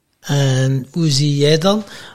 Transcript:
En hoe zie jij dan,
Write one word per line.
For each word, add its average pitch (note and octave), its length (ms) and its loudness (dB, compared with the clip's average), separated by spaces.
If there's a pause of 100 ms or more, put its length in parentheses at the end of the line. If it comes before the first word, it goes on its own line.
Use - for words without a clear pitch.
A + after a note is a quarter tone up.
(200)
En C3+ 720 -2
hoe E3 180 -2
zie C#3+ 260 0
jij D3 220 2
dan, G3+ 260 0 (300)